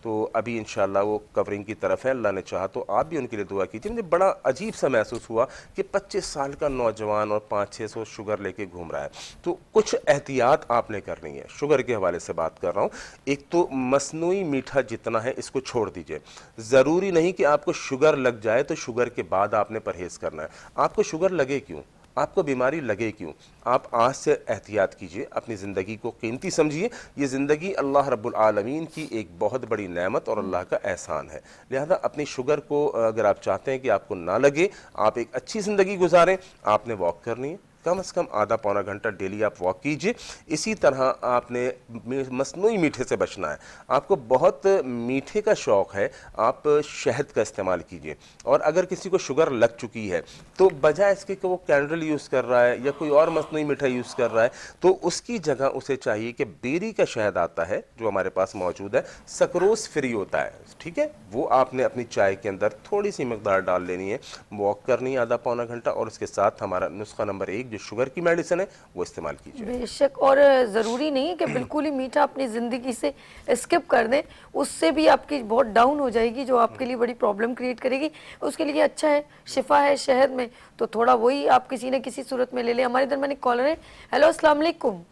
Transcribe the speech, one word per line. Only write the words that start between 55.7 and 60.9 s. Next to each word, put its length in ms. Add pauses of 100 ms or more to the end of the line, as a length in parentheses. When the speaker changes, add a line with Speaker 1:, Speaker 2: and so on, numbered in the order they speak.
Speaker 1:
चाहिए 360
कि 120
बेरी 480
का 120
शहद 340
आता 260
है 200 (140)
जो 100
हमारे 220
पास 260
मौजूद 400
है, 80 (240)
सक्रोज 600
free 240
होता 280
है, 140 (260)
ठीक 180